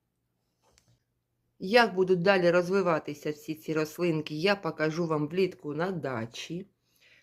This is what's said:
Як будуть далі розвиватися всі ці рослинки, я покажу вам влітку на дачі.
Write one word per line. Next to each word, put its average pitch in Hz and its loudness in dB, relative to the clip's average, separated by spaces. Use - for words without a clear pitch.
Як 202 4
будуть 185 2
далі 180 4
розвиватися 170 0
всі 151 -10
ці 156 -8
рослинки, 156 -2
я 190 0
покажу 160 -2
вам 151 -2
влітку 147 -4
на 170 -4
дачі. 139 -8